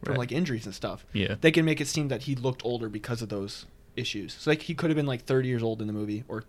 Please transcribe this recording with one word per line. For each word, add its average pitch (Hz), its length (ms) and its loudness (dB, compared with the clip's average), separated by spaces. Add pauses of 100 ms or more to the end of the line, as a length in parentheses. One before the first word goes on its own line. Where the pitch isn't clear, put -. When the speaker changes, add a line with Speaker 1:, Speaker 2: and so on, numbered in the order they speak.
Speaker 1:
from, - 100 -4
Speaker 2:
Right. 131 60 2
Speaker 1:
like, 120 140 -2
injuries 131 340 0
and 95 80 -10
stuff. - 400 -8
Speaker 2:
Yeah. 101 260 2
Speaker 1:
They 160 100 8
can 160 140 6
make 156 160 2
it 147 80 0
seem 147 200 0
that 127 160 -2
he 139 100 0
looked 123 280 -2
older 117 280 0
because 110 320 -4
of 107 80 -6
those 101 340 -6 (320)
issues. 104 380 -4
So, - 160 0
like, 156 120 4
he 170 120 -4
could 160 160 2
have 156 60 4
been, 147 100 2
like, 131 180 -2
thirty 131 240 4
years 123 140 2
old 113 180 0
in 107 60 -2
the 107 80 -2
movie 104 340 -2
or 110 200 -6